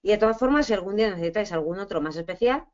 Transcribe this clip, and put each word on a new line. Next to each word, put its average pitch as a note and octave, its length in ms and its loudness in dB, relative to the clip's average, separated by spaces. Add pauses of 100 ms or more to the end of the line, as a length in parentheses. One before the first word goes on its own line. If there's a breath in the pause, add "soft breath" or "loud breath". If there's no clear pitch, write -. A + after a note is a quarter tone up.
Y G3 100 -2
de G#3+ 60 2
todas A3 200 2
formas, C#4+ 280 2
si A#3 60 0
algún G3 240 -2
día G#3+ 140 2
necesitáis F3 420 -4
algún E3 280 -2
otro G3 200 -4
más D3+ 160 -4
especial A#3 580 0